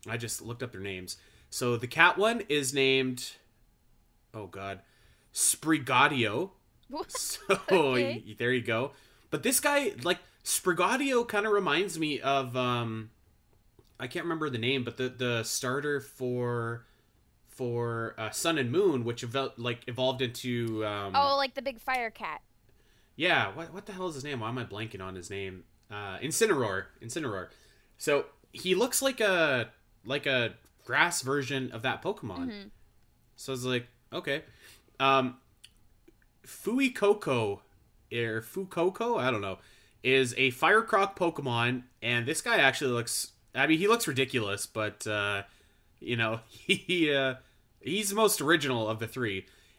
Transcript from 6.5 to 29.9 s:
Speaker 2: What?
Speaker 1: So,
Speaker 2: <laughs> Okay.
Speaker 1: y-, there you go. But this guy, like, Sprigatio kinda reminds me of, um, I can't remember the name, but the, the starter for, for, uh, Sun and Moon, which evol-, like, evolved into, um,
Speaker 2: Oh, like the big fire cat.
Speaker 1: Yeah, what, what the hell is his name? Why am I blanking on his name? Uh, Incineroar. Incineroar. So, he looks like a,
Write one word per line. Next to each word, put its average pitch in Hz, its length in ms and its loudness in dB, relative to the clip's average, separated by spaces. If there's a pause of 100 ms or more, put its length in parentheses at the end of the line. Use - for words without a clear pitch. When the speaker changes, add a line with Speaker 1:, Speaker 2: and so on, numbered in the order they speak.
Speaker 2:
What? - 240 -8
Speaker 1:
So, - 280 -6 (100)
Speaker 2:
<laughs> 190 80 2 (120)
Okay. 131 560 4
Speaker 1:
y-, 107 120 -14
there 123 140 2
you 123 100 2
go. 117 300 -2 (380)
But 135 120 -4
this 254 180 4
guy, 285 320 2 (120)
like, 170 140 2 (260)
Sprigatio 233 840 2
kinda 214 200 0
reminds 180 500 2
me 151 220 -2
of, 135 360 0
um, 117 540 -2 (880)
I 131 80 -8
can't 156 180 -6
remember 160 260 -4
the 123 80 -4
name, 127 260 0
but 117 120 -8
the, 127 120 -2
the 120 340 -2
starter 139 580 -2
for, 120 840 -4 (640)
for, 117 720 -4
uh, 107 120 -4
Sun 165 280 0
and 123 120 0
Moon, 156 340 4
which 117 220 -4
evol-, 135 300 -4
like, 120 320 -4
evolved 127 340 0
into, 117 640 -2
um, 101 300 -4
Speaker 2:
Oh, 277 200 2
like 269 180 -2
the 269 80 -8
big 233 180 -8
fire 247 300 -4
cat. 170 320 -10 (760)
Speaker 1:
Yeah, 170 360 2
what, 147 220 -12
what 196 120 -14
the 208 60 -10
hell 185 160 -6
is 165 60 -6
his 131 100 -10
name? 143 160 -6
Why 110 80 -4
am 123 100 -6
I 120 60 -6
blanking 104 380 -10
on 92 140 -10
his 85 140 -12
name? 95 340 -10 (260)
Uh, 101 280 -10
Incineroar. 135 640 2 (180)
Incineroar. 117 460 -6 (500)
So, 143 280 0 (260)
he 185 240 0
looks 254 260 0
like 269 180 0
a, 160 500 2 (340)